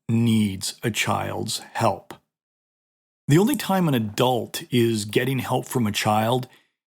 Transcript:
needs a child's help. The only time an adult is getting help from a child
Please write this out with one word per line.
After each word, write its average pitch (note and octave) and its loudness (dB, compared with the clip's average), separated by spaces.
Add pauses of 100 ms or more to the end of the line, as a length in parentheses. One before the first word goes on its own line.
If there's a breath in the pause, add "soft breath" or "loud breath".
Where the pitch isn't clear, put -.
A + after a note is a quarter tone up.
needs A2 2
a A#2+ -4
child's G2 -4 (140)
help. - -2 (1120)
The C#3+ 6
only A3+ 4
time F#3+ 0
an C#3+ 2
adult A2+ -2
is A#2 2
getting B2+ -2
help B2 -4
from B2 -2
a G#2 0
child A2+ 0 (460 soft breath)